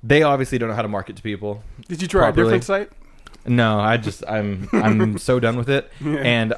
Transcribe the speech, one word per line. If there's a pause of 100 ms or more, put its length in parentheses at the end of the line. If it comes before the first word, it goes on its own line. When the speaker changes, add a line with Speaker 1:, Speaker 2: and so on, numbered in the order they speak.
Speaker 1:
they
obviously
don't
know
how
to
market
to
people (260)
Speaker 2:
Did
you
try
Speaker 1:
properly.
Speaker 2:
a (140)
different
site? (540)
Speaker 1:
No,
I
just,
I'm,
Speaker 2:
<laughs>
Speaker 1:
I'm
so
done
with
it. (100)
Speaker 2:
Yeah.
Speaker 1:
And